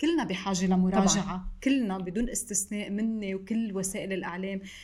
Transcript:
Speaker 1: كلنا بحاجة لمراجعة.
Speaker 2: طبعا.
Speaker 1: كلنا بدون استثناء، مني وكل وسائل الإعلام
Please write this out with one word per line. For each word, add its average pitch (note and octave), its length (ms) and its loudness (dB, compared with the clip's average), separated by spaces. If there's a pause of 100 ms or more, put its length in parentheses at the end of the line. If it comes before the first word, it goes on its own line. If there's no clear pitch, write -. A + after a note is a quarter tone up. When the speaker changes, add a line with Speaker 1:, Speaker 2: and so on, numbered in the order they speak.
Speaker 1:
كلنا D#4 240 2
بحاجة F#3 420 0
لمراجعة. F#3 580 6
Speaker 2:
طبعا. F#3 240 -6 (160)
Speaker 1:
كلنا A#3+ 340 2
بدون F#3 320 -2
استثناء، - 600 -4
مني G#3 440 -2
وكل A3 420 -2
وسائل F#3+ 360 -4
الإعلام F#3 480 -4 (240)